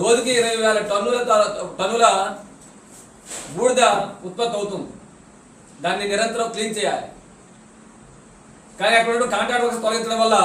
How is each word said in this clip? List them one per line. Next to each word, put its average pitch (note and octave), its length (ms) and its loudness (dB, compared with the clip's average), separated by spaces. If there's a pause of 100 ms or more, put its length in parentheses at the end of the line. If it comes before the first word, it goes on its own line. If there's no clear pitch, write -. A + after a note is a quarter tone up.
రోజుకి A#3+ 380 2
ఇరవై A3+ 260 0
వేల G#3+ 120 2 (140)
టన్నుల A#3 260 0 (120)
త-, G#3 360 2 (140)
టన్నుల A3 240 2 (1500)
బూడిద B3 260 2 (460)
ఉత్పత్తి A#3 320 -4
అవుతుంది, F#3+ 300 -8 (960)
దాన్ని G3 260 -2
నిరంతరం A3+ 420 -2
క్లీన్ G#3+ 240 -6
చేయాలి. - 300 -4 (1700)
కానీ G#3 200 2
అక్కడ A3+ 180 2
ఉన్న B3 160 2
కాంట్రాక్ట్ A#3+ 320 0
వర్కర్స్ A3+ 180 -2
తొలగించడం A3+ 400 -2
వల్ల, A3 220 4